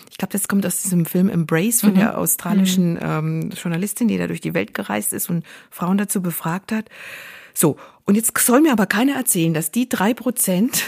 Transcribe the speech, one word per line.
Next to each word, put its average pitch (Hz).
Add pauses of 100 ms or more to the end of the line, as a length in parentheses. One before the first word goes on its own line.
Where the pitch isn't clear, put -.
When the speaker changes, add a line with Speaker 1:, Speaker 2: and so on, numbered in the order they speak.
(120)
Speaker 1:
Ich -
glaub, 196
das -
kommt 202
aus -
diesem 175
Film 185
Embrace 170
von 208
Speaker 2:
Mhm. 190
Speaker 1:
der -
australischen, 185
Speaker 3:
Mhm. -
Speaker 1:
ähm, 160
Journalistin, 185
die 196
da 175
durch 170
die 165
Welt 190
gereist 208
ist 214
und 165 (260)
Frauen 185
dazu 202
befragt 175
hat. 220 (640)
So, 147 (300)
und 202
jetzt 226
soll 254
mir 320
aber 214
keiner 262
erzählen, 170
dass 156
die 247
drei 208
Prozent, 226